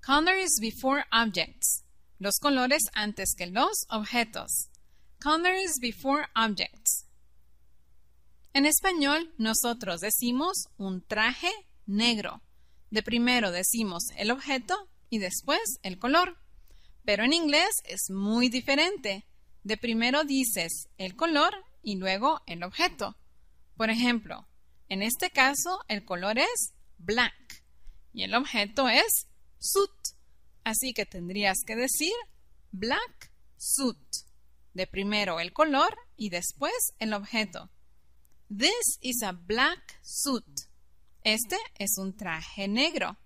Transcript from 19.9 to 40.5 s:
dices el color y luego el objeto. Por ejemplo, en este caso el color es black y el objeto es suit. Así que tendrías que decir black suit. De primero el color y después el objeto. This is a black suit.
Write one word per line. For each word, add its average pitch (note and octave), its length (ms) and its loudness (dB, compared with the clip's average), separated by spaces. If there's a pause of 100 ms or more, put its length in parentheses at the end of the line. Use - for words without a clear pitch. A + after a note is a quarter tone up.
dices B3+ 760 -2
el F#3 180 -8
color D#4+ 380 4 (300)
y G3+ 140 -4
luego F#3+ 500 2
el E3+ 160 -8
objeto. - 540 -2 (580)
Por A3 140 0
ejemplo, A#3 580 0 (400)
en G3 160 -2
este B3 260 -2
caso C#4+ 580 2
el G#3 180 -4
color G3 340 -2
es - 340 0 (240)
black G#3+ 680 -2 (500)
y - 100 -6
el F#3 100 -4
objeto A#3+ 560 0
es D#4 380 4 (320)
suit. G4 300 2 (760)
Así A3+ 300 -2
que G#3 120 -2
tendrías F#3+ 600 -2
que A3 100 -6
decir C#4 380 0 (580)
black C4 600 -4 (260)
suit. - 400 0 (760)
De F#3 140 -4
primero G3 520 -2
el F3 140 -6
color D#4 440 4 (180)
y G#3+ 140 -6
después C#4+ 720 -4
el A3 140 -2
objeto. G3+ 560 -4 (800)
This D#4+ 520 0
is B3 220 -2
a G3 80 -2
black A3+ 720 -2
suit. - 680 -4 (540)